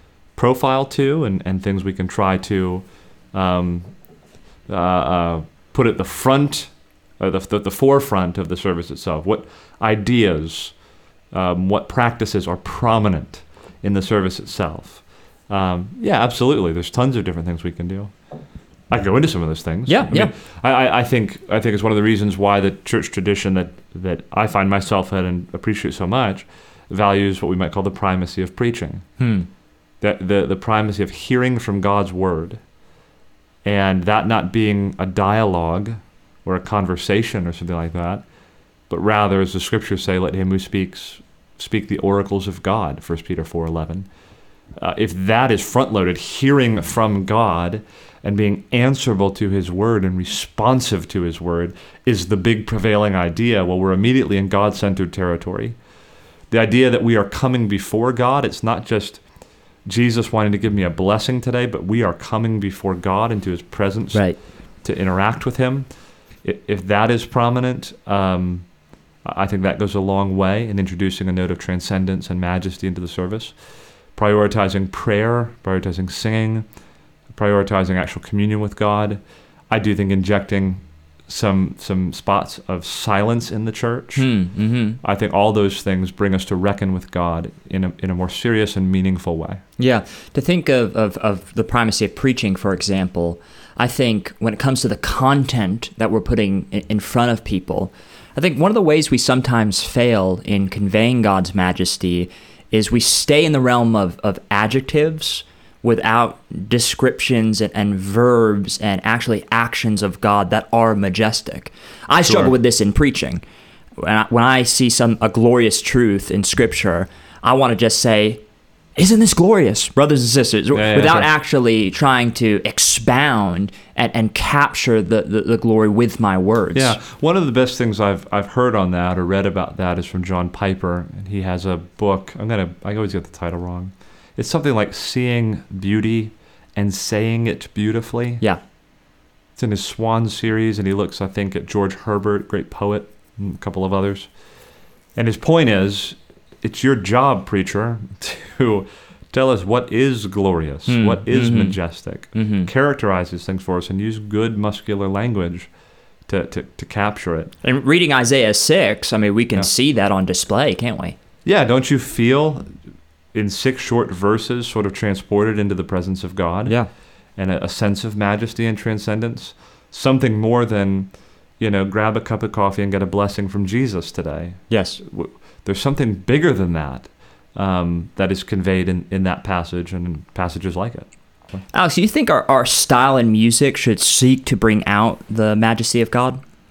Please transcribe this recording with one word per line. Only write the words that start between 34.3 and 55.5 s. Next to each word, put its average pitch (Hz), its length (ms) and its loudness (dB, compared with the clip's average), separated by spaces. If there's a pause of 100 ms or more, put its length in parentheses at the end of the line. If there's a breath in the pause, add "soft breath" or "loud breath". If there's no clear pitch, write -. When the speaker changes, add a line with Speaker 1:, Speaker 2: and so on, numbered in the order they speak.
Speaker 1:
being 101 460 0
a 95 80 -4
dialogue 98 840 0 (540)
or 95 100 -2
a 92 40 -6
conversation 95 840 -2
or 85 60 -4
something 87 240 -8
like 82 160 -6
that, 87 300 -6 (680 soft breath)
but 85 120 -4
rather, 101 400 2
as 95 120 0
the 92 80 -4
scriptures 101 420 -4
say, 92 160 0
"Let 92 160 -2
him 92 160 -2
who 95 80 2
speaks - 640 -6 (380)
speak - 300 -6
the 107 100 -4
oracles 98 500 0
of 87 140 -8
God," 92 400 -2
First 80 220 -6
Peter 82 200 -6
four 82 220 -6
eleven. 82 420 -6 (720 soft breath)
Uh, - 160 -4
if 104 160 -2
that 110 380 2
is 101 180 2
front-loaded, 101 480 0
hearing 131 640 2
from 104 460 0
God 98 560 0 (400 loud breath)
and 101 140 -2
being 101 340 0
answerable 120 640 2
to 104 180 -2
his 92 200 -2
word 101 340 0
and 92 120 -2
responsive 107 920 -2
to 92 140 -4
his 85 180 -4
word 85 340 -2 (320 loud breath)
is 92 220 -2
the 104 80 0
big 107 300 0
prevailing 104 480 0
idea, 95 500 0
well, 90 140 0
we're 95 140 2
immediately 104 440 2
in 98 120 0
God-centered 98 640 0
territory. 90 640 -4 (760 soft breath)